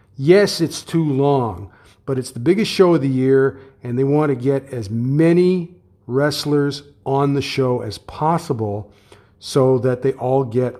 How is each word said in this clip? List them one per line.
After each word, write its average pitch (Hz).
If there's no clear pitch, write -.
yes, 180
it's -
too 165
long, 131
but 135
it's 127
the 123
biggest 185
show 180
of 147
the 135
year, 131
and 123
they 135
want 147
to 135
get 139
as 113
many 165
wrestlers 143
on 139
the 139
show 127
as 110
possible 117
so 131
that 123
they 135
all 135
get 120